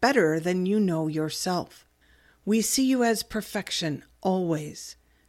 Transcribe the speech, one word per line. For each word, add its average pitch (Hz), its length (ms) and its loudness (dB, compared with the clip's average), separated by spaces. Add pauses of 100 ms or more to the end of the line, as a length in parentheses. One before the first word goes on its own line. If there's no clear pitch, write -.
better 202 360 4
than 180 280 0
you 208 160 2
know 160 260 0
yourself. 156 800 -4 (560)
We 214 160 2
see 262 260 0
you 254 200 2
as 226 180 2
perfection - 800 -6 (180)
always, 170 760 -2 (320)